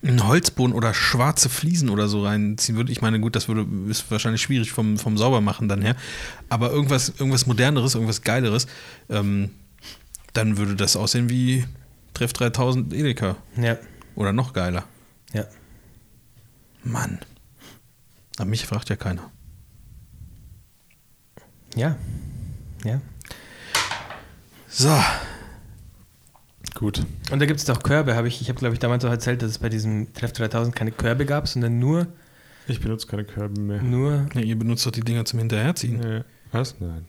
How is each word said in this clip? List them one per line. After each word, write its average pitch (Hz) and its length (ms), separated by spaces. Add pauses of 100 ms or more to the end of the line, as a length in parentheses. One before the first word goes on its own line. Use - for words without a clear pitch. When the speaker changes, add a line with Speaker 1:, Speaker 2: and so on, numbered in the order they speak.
Speaker 1:
einen 123 260
Holzboden 127 480
oder 113 180
schwarze 131 540
Fliesen 156 400
oder 104 200
so 104 160
reinziehen 104 520
würdet, 120 160
ich 113 100
meine, 110 180
gut, 110 140
das - 140
würde, 110 180 (240)
ist - 200
wahrscheinlich 113 320
schwierig 123 280
vom, 107 280
vom 107 200
Saubermachen 107 480
dann 101 160
her, 113 140 (520)
aber 117 220
irgendwas, 139 480
irgendwas 131 280
Moderneres, 127 480
irgendwas 113 280
Geileres, 117 440 (440)
ähm, 101 400 (840)
dann 110 240
würde 101 180
das 95 180
aussehen 120 360
wie 127 340 (480)
Treff 120 220
dreitausend 127 580
Edeka. 123 440 (200)
Speaker 2:
Ja. 117 220 (380)
Speaker 1:
Oder 101 180
noch 127 180
geiler. 90 320 (480)
Speaker 2:
Ja. 107 120 (1400)
Speaker 1:
Mann. 113 360 (1200)
Aber 98 120
mich 113 160
fragt - 240
ja 101 60
keiner. 90 340 (2500)
Speaker 2:
Ja. 143 200 (880)
Ja. 117 160 (1700)
Speaker 1:
So. 143 280 (1800)
Speaker 3:
Gut. - 300 (260)
Speaker 2:
Und 139 100
da 147 60
gibt's 143 180
doch 120 180
Körbe, 139 320
hab 117 100
ich, 120 160
ich 123 80
hab, 127 80
glaub 123 160
ich, 120 60
damals 123 260
auch 120 60
erzählt, 120 320
dass 113 100
es - 60
bei 120 100
diesem 107 460
Treff - 180
dreitausend 117 440
keine 113 160
Körbe 123 340
gab, 143 220
sondern 120 300
nur 160 280 (600)
Speaker 3:
Ich 123 120
benutze 110 260
keine 104 180
Körbe 104 360
mehr. 104 220
Speaker 2:
nur 135 520
Speaker 1:
Ja, 127 60
ihr 110 180
benutzt 117 280
doch 117 60
die 117 80
Dinger 117 240
zum 117 160
Hinterherziehen. 117 640
Speaker 3:
Ja. 110 220 (280)
Was? - 260
Nein. 85 300